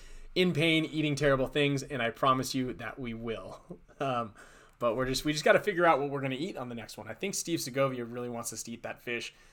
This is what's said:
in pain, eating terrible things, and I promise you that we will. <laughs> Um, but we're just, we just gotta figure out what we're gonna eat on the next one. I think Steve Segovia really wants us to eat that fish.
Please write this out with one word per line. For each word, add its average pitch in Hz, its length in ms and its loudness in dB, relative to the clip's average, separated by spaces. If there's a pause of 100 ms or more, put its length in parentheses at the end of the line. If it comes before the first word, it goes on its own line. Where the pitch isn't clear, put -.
(360)
in 180 180 4
pain, 160 320 4
eating 151 300 0
terrible 135 320 4
things, 143 360 2
and 123 180 -4
I 117 80 2
promise 131 460 2
you 127 180 -2
that 117 260 -10
we 120 140 -6
will. 110 560 -8
<laughs> 180 80 -14 (220)
Um, 120 340 -2 (440)
but 117 180 2
we're 127 120 2
just, 131 180 0
we 151 80 2
just 151 100 -2
gotta 208 160 8
figure 175 260 2
out 156 140 8
what 139 120 -2
we're 139 100 -2
gonna 135 160 -2
eat 175 180 -4
on 127 140 -8
the 120 60 -8
next 113 240 -12
one. 104 80 -12
I 110 80 -8
think 190 180 -4
Steve - 260 -2
Segovia 131 460 0
really 123 240 -8
wants 117 240 -6
us 110 80 -10
to 117 100 -10
eat 117 120 -12
that 107 180 -8
fish. 120 320 -6 (200)